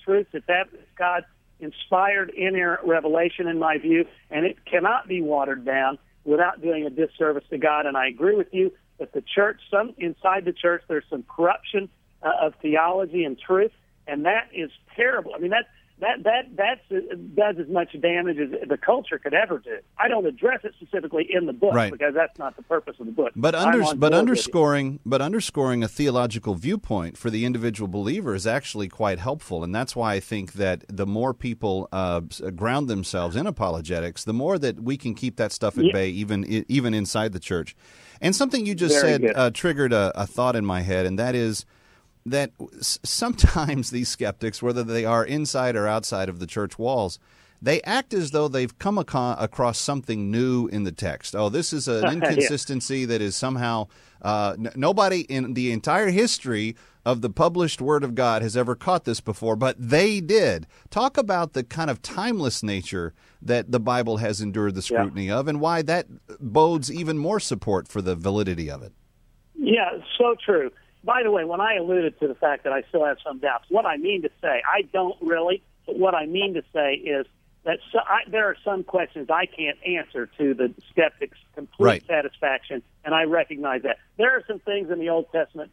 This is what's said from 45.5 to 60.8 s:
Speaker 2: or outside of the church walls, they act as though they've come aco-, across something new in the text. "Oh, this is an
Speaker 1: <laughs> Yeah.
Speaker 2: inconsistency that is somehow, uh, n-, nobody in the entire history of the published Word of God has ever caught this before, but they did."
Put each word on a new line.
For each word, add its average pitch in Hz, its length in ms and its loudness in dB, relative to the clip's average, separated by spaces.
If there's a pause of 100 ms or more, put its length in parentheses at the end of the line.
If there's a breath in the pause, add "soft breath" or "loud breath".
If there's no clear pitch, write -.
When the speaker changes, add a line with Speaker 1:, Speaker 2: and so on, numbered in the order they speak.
Speaker 2:
or 104 100 2
outside 107 420 -2
of 87 120 -8
the 87 80 -8
church 104 300 -6
walls, 113 400 -2 (440 soft breath)
they 147 200 2
act 247 300 -2
as 165 200 -2
though 151 160 2
they've 127 300 -2
come 202 200 0
aco-, 123 400 -2
across 117 400 0
something 113 520 -2
new 123 360 2
in 104 160 -2
the 90 100 -2
text. 80 440 -6
"Oh, 107 120 2
this 156 240 -2
is 143 160 -4
an 113 140 0
Speaker 1:
<laughs> - 0 -
Yeah. 170 100 2
Speaker 2:
inconsistency 139 920 0
that 117 180 0
is 101 140 -2
somehow, 120 500 -2 (340 soft breath)
uh, 104 380 0
n-, 113 160 -6
nobody 190 480 2
in 127 320 -4
the 123 180 0
entire 165 380 0
history 123 640 0 (320 soft breath)
of 120 160 0
the 117 80 0
published 170 500 2
Word 143 240 2
of 123 100 -4
God 117 280 2
has 113 140 -2
ever 123 180 2
caught 180 300 0
this 113 160 -2
before, 110 360 -2
but 131 220 0
they 175 420 2
did." 156 460 2 (240 soft breath)